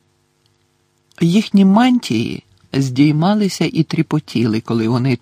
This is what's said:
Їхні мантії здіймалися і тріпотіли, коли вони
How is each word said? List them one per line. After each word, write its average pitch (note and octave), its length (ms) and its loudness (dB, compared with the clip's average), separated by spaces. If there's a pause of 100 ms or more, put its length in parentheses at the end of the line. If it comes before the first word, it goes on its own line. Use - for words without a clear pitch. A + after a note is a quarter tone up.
(1200)
Їхні G3 440 2
мантії G3+ 800 0 (280)
здіймалися D3+ 1000 0
і D#3+ 100 0
тріпотіли, A#2+ 800 -4
коли A2+ 280 -2
вони B2+ 320 0